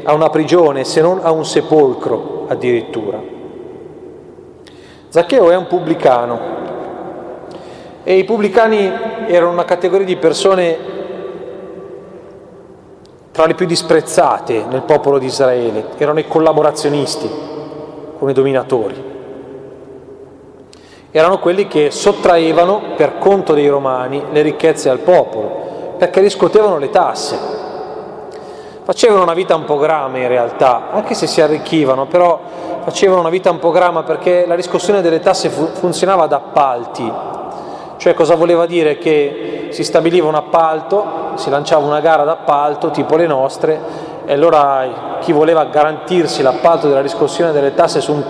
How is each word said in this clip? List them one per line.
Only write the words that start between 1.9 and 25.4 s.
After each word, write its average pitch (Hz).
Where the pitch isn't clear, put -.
addirittura. 117
Zaccheo 175
è 175
un 180
pubblicano 131
e 185
i 190
pubblicani 208
erano 175
una 175
categoria 180
di 180
persone 170
tra 160
le 165
più 180
disprezzate 151
nel 131
popolo 143
di 131
Israele, 123
erano 151
i 151
collaborazionisti 151
con 139
i 139
dominatori. 127
Erano 170
quelli 190
che 151
sottraevano 175
per 151
conto 190
dei 147
romani 135
le 151
ricchezze 151
al 127
popolo, 127